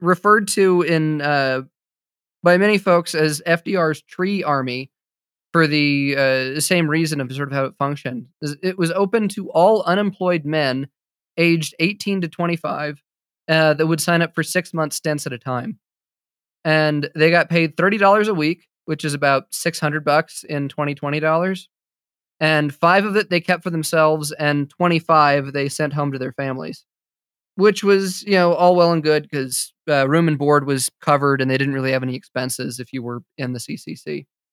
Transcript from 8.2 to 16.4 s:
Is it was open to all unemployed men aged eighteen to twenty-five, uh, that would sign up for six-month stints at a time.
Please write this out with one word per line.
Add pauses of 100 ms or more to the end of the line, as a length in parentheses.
Is
it
was
open
to
all
unemployed
men (480)
aged
eighteen
to
twenty-five, (460)
uh,
that
would
sign
up
for
six-month
stints
at
a
time. (840)